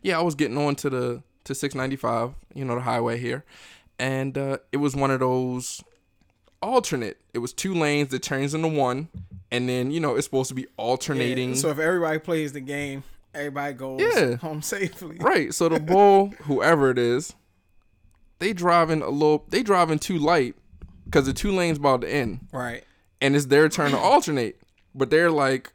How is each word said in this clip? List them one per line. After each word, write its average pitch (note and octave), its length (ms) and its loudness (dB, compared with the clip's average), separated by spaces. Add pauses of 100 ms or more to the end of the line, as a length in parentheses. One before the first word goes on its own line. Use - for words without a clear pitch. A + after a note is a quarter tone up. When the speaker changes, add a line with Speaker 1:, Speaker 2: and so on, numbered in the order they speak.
Speaker 1:
yeah, F3+ 160 0
I E3+ 40 0
was E3+ 120 0
getting C#3 220 -2
on C#3+ 200 0
to D3 120 -4
the, B2 340 -4 (220)
to C3+ 100 -10
six C#3 200 -6
ninety-five, C3 580 -2 (220)
you C#3 100 -8
know, A#2+ 120 -2
the B2 40 -4
highway A#2 380 -2
here, B2 260 -6 (540)
and, C3+ 400 -4
uh, C3+ 180 -4 (160)
it C#3 60 -2
was C#3+ 180 0
one C#3 140 0
of C3 100 0
those B2+ 640 -2 (800)
alternate. E3+ 560 -2 (160)
It B2 60 -2
was B2+ 120 -8
two F#3+ 220 -6
lanes D3 360 0
that B2+ 120 -4
turns C#3 320 -4
into D#3+ 140 -2
one, C#3 400 -2 (420)
and B2 180 -2
then, B2+ 220 -2
you E3 100 -2
know, D3 160 0
it's C#3+ 100 0
supposed C3 220 -2
to C3 60 -12
be B2+ 120 -8 (100)
alternating. B2+ 760 -2
Speaker 2:
Yeah, B2+ 60 -4
so C#3+ 140 0
if C#3+ 80 -4
everybody D#3+ 400 0
plays D#3 340 -4
the C#3+ 80 -12
game, C#3 420 -8 (320)
everybody C#3+ 400 -6
goes C3 260 -10
Speaker 1:
Yeah. G#3 360 2
Speaker 2:
home D#3 260 -8
safely. F#3 580 -8
Speaker 1:
Right. E3 320 0
So E3 160 0
the D#3+ 120 2
bull, G3 480 6
<laughs> - 160 -16
whoever C#3+ 460 4
it B2+ 80 0
is, B2 360 0 (1040)
they G#3 140 -2
driving E3+ 500 4
a F2 80 -4
little, D3+ 380 2
they A#3 140 0
driving F3 360 4
too F3 200 -2
light D3+ 360 2 (560)
'cause C#3 160 4
the C3+ 60 -2
two G3+ 200 -2
lanes E3+ 260 0
about C3+ 240 2
to - 100 -6
end. A#2+ 400 -4
Speaker 2:
Right. A#2+ 320 -8 (360)
Speaker 1:
And C#3 160 2
it's C#3 100 2
their D3 220 6
turn D3+ 240 0
to C3+ 60 0
Speaker 2:
<clears throat> G3+ 140 4
Speaker 1:
alternate. C#3 480 2 (340)
But C3 160 -2
they're E3 200 6
like C3+ 440 0